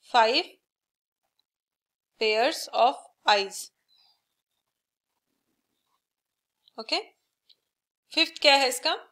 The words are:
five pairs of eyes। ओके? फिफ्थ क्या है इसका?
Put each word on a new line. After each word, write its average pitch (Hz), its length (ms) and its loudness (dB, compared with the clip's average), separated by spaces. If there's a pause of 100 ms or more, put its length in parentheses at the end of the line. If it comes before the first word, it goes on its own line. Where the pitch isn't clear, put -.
(100)
five 247 360 2 (1700)
pairs 226 400 0 (240)
of 254 100 2 (340)
eyes। 202 300 0 (3250)
ओके? 254 200 -6 (1120)
फिफ्थ 320 300 -4
क्या 285 140 6
है 277 120 2
इसका? 311 260 -4 (180)